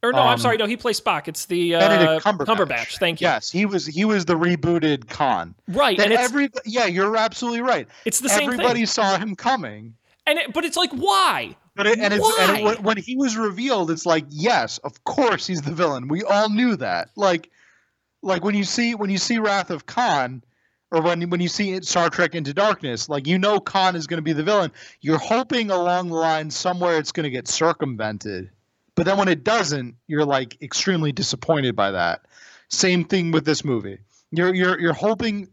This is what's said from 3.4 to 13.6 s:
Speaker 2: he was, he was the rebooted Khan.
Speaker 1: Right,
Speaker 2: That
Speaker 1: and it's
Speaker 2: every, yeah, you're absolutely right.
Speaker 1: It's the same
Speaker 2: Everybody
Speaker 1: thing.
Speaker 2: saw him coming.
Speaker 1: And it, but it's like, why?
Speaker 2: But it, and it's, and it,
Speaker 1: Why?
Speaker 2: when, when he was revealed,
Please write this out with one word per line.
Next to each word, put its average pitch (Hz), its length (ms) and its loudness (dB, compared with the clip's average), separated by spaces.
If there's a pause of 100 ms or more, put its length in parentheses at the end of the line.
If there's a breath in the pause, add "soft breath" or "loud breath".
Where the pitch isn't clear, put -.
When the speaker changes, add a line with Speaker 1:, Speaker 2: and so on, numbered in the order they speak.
Speaker 2:
he 190 140 0
was, 190 220 -2
he 160 180 -2
was 208 220 0
the 175 80 2
rebooted 160 760 0
Khan. 92 460 -2 (120)
Speaker 1:
Right, 214 300 2
Speaker 2:
That 202 80 4
Speaker 1:
and 208 80 2
it's 240 100 4
Speaker 2:
every, 269 280 0 (160)
yeah, 233 180 0
you're 196 320 0
absolutely 233 460 -2
right. 214 260 0 (160 loud breath)
Speaker 1:
It's - 160 -2
the 254 80 -4
same 214 220 2
Speaker 2:
Everybody 240 300 0
Speaker 1:
thing. 220 60 2
Speaker 2:
saw 196 300 0
him 202 180 -4
coming. 117 600 -4 (320)
Speaker 1:
And 302 120 2
it, 269 140 -6
but 330 140 -2
it's 294 100 -4
like, 349 140 2
why? 277 680 0 (180)
Speaker 2:
But 202 120 0
it, 220 120 4
and 202 140 2
it's, 208 260 2
and - 200 4
it, 208 60 -2
Speaker 1:
Why? 214 100 4
Speaker 2:
when, 220 80 -8
when 214 160 0
he 240 180 -8
was 262 200 0
revealed, 214 540 -2